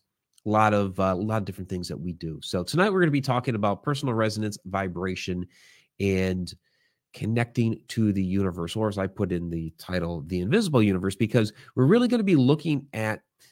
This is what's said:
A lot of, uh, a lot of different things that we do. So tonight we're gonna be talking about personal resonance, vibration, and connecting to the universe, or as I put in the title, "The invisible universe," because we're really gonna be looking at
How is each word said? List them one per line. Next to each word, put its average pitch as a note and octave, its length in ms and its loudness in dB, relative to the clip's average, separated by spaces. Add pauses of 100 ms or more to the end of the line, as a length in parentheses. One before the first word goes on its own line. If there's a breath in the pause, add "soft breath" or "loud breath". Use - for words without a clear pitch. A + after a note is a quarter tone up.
(440)
A G#2+ 60 -6
lot G#2+ 240 4
of, G2 260 0
uh, F#2+ 140 2
a - 20 -4
lot G#2+ 220 -2
of G2+ 80 -4
different F#2 240 -10
things F2+ 180 -6
that D#2+ 120 -10
we E2+ 140 -6
do. D#2+ 280 -10
So F2+ 220 -4
tonight F3+ 260 2
we're F#3+ 120 2
gonna E3 100 4
be C#3 100 0
talking B2 320 0
about G#2 300 0
personal C#3 320 -2
resonance, G#2+ 500 -2
vibration, F#2 800 -4 (540 soft breath)
and F#2 520 0 (600)
connecting A#2 640 0 (120)
to G#2+ 240 2
the G2 100 0
universe, F2+ 500 -2
or A2 140 0
as G2 100 -4
I F#2+ 80 0
put F#2+ 280 -4
in E2+ 160 -4
the E2 280 -6
title, E2+ 500 -6
"The F2+ 120 -2
invisible C#3+ 420 2
universe," G2 320 2
because A2 380 0 (240 loud breath)
we're B2+ 80 4
really A#3 240 6
gonna A3+ 160 2
be F#3+ 140 4
looking C#3+ 560 2
at A2 280 -4 (300 soft breath)